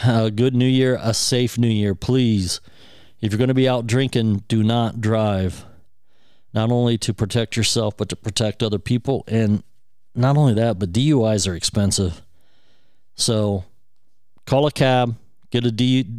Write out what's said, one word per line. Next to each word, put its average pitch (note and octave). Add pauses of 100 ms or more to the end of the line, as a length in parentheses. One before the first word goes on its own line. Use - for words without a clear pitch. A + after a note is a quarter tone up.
a A2+
good B2
New B2+
Year, C3
a A2+
safe -
New A#2
Year. G#2
Please, A2+ (580)
if G#2+
you're G#2+
gonna B2+
be C3
out B2
drinking, A2+
do A2
not A2+
drive, G#2+ (880)
not A2
only A#2+
to A2
protect A2
yourself, A2
but G2+
to E2+
protect G#2+
other G#2
people. B2
And G#2+ (520)
not C3
only C#3+
that, A2
but F#2+
D G#2+
U C#3
Is G#2+
are F#2+
expensive. F#2 (920)
So G#2 (800)
call C#3
a D3
cab, B2+ (360)
get A#2+
a A#2+
D, B2+ (160)